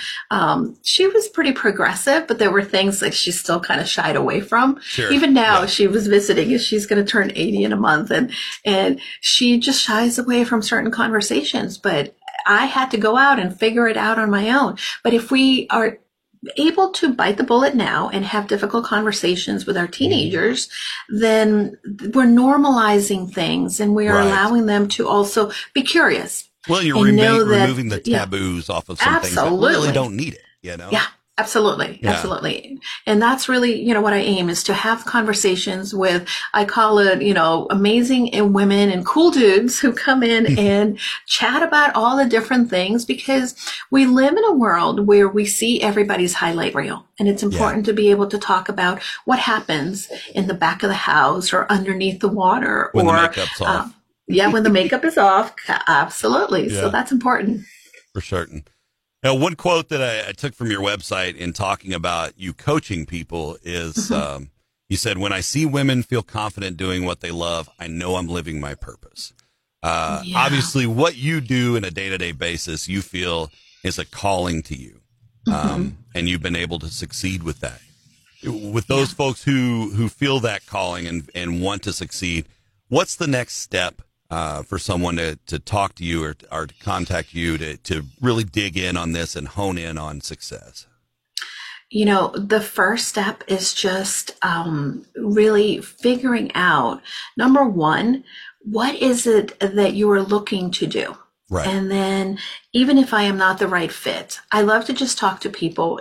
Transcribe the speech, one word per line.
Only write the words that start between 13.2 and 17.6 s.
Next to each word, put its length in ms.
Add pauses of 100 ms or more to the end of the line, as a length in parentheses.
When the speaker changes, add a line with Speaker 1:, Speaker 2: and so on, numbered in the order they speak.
Speaker 1:
and 200
figure 280
it 120
out 200
on 120
my 180
own. 300 (260)
But 80
if 180
we 380
are 300 (580)
able 360
to 200
bite 240
the 80
bullet 300